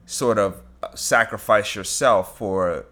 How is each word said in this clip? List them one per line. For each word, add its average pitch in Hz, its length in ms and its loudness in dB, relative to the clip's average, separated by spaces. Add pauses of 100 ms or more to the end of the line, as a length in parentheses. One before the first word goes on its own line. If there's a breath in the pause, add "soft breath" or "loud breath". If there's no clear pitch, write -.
sort 117 320 0
of, 98 240 0 (220)
uh, - 120 -12
sacrifice 110 800 0
yourself 104 640 0
for, 92 540 -2